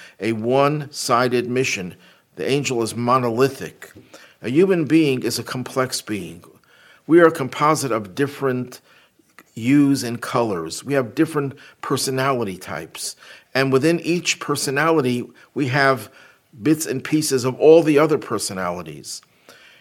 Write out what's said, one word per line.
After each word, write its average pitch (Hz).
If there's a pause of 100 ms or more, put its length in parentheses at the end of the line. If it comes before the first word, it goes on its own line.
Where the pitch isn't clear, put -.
(220)
a 110
one-sided 123
mission. 104 (420)
The 78
angel 127
is 104
monolithic. 123 (500)
A 110
human 170
being 143
is 120
a 117
complex 127
being. 90 (640)
We 160
are 170
a 160
composite 139
of 101
different 131 (760)
hues 139
and 117
colors. 98
We 127
have 123
different 151 (240)
personality 131
types. - (360)
And 135
within 160
each 165
personality, 139 (280)
we 135
have 131 (520)
bits 156
and 127
pieces 147
of 123
all 156
the 147
other 151
personalities. 87 (600)